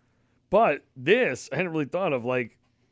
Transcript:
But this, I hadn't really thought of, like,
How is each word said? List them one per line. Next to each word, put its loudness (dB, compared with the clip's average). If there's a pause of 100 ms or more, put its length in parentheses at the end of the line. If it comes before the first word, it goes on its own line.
(500)
But 2 (100)
this, 0
I -6
hadn't -2
really -2
thought -4
of, -2
like, -4 (340)